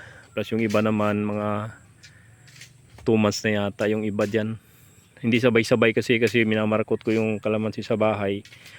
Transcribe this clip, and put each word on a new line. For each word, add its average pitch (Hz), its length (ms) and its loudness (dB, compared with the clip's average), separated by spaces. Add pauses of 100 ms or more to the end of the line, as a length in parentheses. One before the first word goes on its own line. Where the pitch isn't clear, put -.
(360)
plus 107 160 -6
yung 113 80 -2
iba 107 240 0
naman, 104 400 0
mga 104 560 -6 (1200)
two 113 160 2
months 104 240 0
na 104 240 0
yata 104 160 -4
yung 107 160 0
iba 107 240 -2
dyan. 107 320 -2 (640)
Hindi 117 160 2
sabay-sabay 113 560 4
kasi, 117 240 2
kasi 113 320 2
minamarkot 107 560 0
ko 113 80 0
yung 110 240 0
kalamansi 107 480 -4
sa 110 160 -2
bahay 101 400 0 (380)